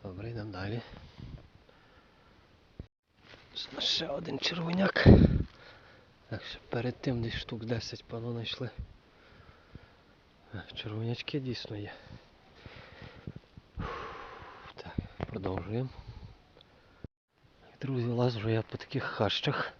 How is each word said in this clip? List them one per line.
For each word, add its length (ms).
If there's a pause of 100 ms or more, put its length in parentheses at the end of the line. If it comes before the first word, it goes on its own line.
Добре, 260
йдемо 220
далі. 300 (2750)
Ось 180
у 40
нас 80
ще 240
один 320
червоняк. 680 (1200)
Так 140
що 160 (100)
перед 320
тим 200
десь 120
штук 320
десять, 380
певно, 280
знайшли. 380 (1800)
А, 40 (160)
червонячки 680
дійсно 380
є. 160 (2750)
Так, 200 (320)
продовжуємо. 640 (1900)
Друзі, 260
лазжу 420
я 120
по 160
таких 260
хащах. 760